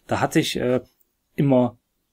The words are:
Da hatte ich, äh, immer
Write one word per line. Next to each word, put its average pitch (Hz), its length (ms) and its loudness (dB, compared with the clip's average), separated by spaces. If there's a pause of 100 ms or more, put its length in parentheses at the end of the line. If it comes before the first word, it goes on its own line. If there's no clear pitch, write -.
Da 104 140 -4
hatte 143 200 0
ich, - 180 -2
äh, 123 240 -2 (540)
immer 127 420 2 (360)